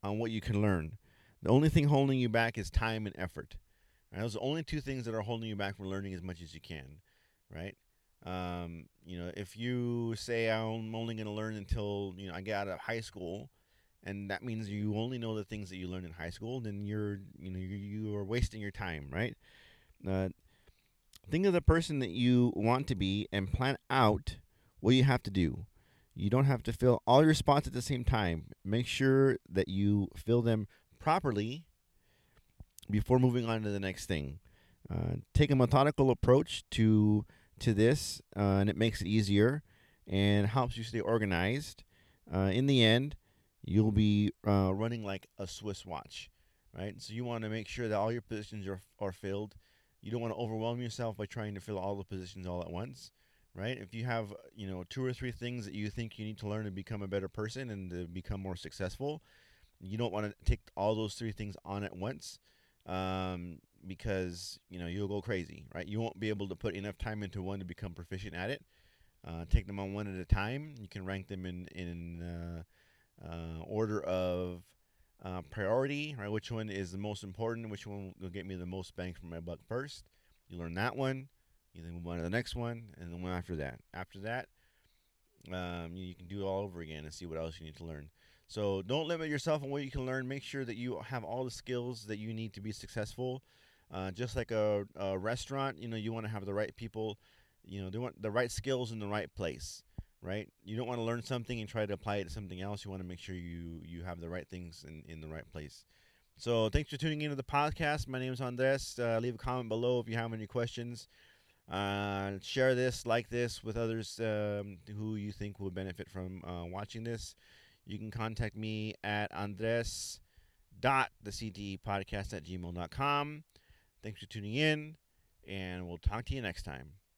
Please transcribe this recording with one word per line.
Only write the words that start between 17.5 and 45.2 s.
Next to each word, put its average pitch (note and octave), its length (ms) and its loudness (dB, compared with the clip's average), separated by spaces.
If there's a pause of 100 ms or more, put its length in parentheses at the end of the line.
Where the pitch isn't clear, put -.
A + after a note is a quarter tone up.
know, F#2 80 -4
you, F#2 180 -4
you G#2 400 -4
are G2+ 80 -2
wasting A2 360 0
your G#2 120 -6
time, D2+ 400 -6
right? G2+ 240 0 (680)
Uh, F#2+ 220 2 (1000)
think F3+ 160 4
of F#3+ 80 6
the E3+ 80 4
person D#3+ 380 6
that A2+ 100 0
you B2 440 8
want A#2 320 4
to C3 80 0
be G2 380 2
and F#2+ 180 0
plan C3 280 2 (100)
out A#2 480 6 (420)
what A#2+ 160 8
you B2+ 80 8
have C3 200 6
to - 80 -6
do. F2 340 4 (500)
You G2+ 140 0
don't B2+ 160 6
have C#3 200 4
to A#2 80 -2
fill B2 340 6
all C3+ 180 12
your D#3 100 8
spots C#3+ 320 4
at C#3 60 -6
the A#2+ 100 -2
same B2 220 -2
time. F2 460 4 (120)
Make A2+ 240 0
sure C3+ 520 6 (100)
that F#2+ 180 2
you G2+ 480 4
fill A#2+ 280 4
them A2 260 2 (380)
properly C#3 560 2 (1300)
before G#2+ 300 6
moving B2 280 4
on A2+ 140 2
to G#2 80 0
the G2+ 80 0
next F#2+ 280 -4
thing. D2 340 -2 (520)
Uh, E2+ 220 0 (200)
take D3+ 180 8
a - 20 6
methodical C3 560 8
approach - 580 6
to, G#2+ 560 6 (360)
to A#2 120 4
this, A2+ 480 4 (160)
uh, G2 240 6
and G2+ 80 6
it - 80 0
makes A2 240 4
it F#2+ 60 -2
easier G#2 560 6 (460)
and G2+ 400 6
helps B2 280 2
you A2+ 60 -6
stay A#2 160 -4
organized. G#2+ 840 2 (500)
Uh, F#2+ 180 4
in B2 140 4
the C3+ 160 8
end, A#2+ 320 8 (500)
you'll G#2+ 280 6
be, G#2 400 6 (120)
uh, G2 300 6
running A2+ 300 -2
like G2 240 -6 (100)